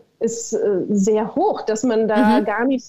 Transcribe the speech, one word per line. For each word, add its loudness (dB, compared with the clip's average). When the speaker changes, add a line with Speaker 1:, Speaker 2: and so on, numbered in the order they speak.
Speaker 1:
ist, -4
äh, -2
sehr 0
hoch, 0
dass -4
man 2
da 4
Speaker 2:
Mhm. 0
Speaker 1:
gar -2
nicht -2